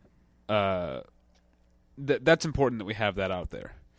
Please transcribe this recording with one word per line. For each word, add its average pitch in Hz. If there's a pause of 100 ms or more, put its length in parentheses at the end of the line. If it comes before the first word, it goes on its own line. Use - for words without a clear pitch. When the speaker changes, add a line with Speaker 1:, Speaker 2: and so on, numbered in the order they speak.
(480)
Speaker 1:
Right. 107
Speaker 2:
Uh, 90 (1040)
th-, 135
that's 160
important 131
that 98
we 104
have 101
that 95
out 90
there. - (260)